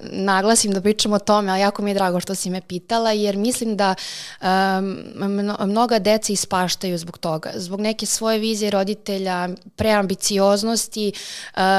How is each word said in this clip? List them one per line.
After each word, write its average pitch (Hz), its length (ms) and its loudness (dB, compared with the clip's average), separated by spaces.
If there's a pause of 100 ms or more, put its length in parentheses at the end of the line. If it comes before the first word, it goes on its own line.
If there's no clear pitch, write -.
naglasim, 202 680 2
da 190 80 0
pričam 208 320 2
o 208 60 2
tome, 208 340 2
ali 190 80 2
jako 202 220 0
mi 202 80 0
je 196 40 -2
drago 185 260 0
što 190 140 -6
si 185 160 -4
me 185 100 -4
pitala, 220 520 -2
jer 208 240 0
mislim 226 400 0
da, 190 180 2 (460)
em, 185 80 0 (680)
mno-, 202 440 -2
mnoga 226 380 2
deca 214 340 2
ispaštaju 185 680 -2
zbog 170 200 -12
toga, 160 380 -4
zbog 190 240 -6
neke 214 260 -2
svoje 220 320 0
vizije 214 320 0
roditelja, 196 800 -2 (280)
preambicioznosti, 202 1400 2 (440)
em, - 60 2 (160)